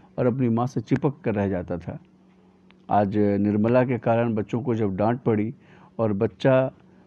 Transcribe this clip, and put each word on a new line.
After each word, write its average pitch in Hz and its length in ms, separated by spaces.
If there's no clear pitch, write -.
और 123 80
अपनी 123 240
माँ 117 180
से - 140
चिपक 135 420
कर 110 120
रह 101 120
जाता 90 300
था। - 220
आज 104 280
निर्मला 104 680
के 123 140
कारण 117 380
बच्चों 107 260
को 123 140
जब 104 200
डांट 104 240
पड़ी 110 340
और 110 140
बच्चा 131 580